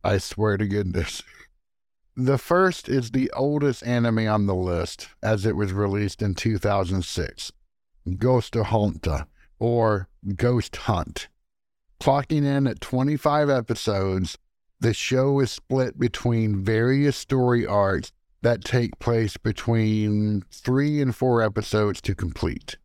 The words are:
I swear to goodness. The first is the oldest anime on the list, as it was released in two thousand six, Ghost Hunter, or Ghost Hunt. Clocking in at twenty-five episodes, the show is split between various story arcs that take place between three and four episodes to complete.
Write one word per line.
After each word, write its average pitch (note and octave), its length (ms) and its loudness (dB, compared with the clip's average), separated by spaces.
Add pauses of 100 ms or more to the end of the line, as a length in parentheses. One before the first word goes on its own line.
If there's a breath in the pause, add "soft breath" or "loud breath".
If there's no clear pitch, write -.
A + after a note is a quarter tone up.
I G2 140 0
swear G#2 400 -2
to G#2 100 0
goodness. F#2 560 -2 (920 loud breath)
The B2+ 220 2
first F3+ 520 0
is A#2+ 220 0
the C3 200 0
oldest C#3+ 540 -2
anime A#2 420 2
on G#2+ 200 2
the F#2+ 80 2
list, F2 520 -2 (160)
as A2 220 0
it A2+ 100 2
was G2+ 160 -2
released G2+ 500 -2
in G2+ 140 0
two A2 220 0
thousand F#2+ 480 0
six, - 460 -8 (680)
Ghost B2 380 0
Hunter, G2+ 720 0 (320 soft breath)
or A2+ 500 0 (260)
Ghost A#2+ 400 0
Hunt. - 540 -4 (720)
Clocking C#3+ 420 2
in C#3 240 2
at - 140 -4
twenty-five D3 680 0
episodes, G2 880 -2 (420)
the A#2 140 2
show C3+ 460 0
is B2+ 120 2
split - 460 -2
between A2+ 680 0
various B2+ 520 2
story B2 500 2
arcs G2 460 0 (300)
that A#2 220 2
take - 360 -2
place A2+ 380 0
between G#2+ 1120 0
three C#3+ 500 0
and B2+ 140 0
four B2 260 2
episodes G#2 600 0
to - 120 -2
complete. - 720 -6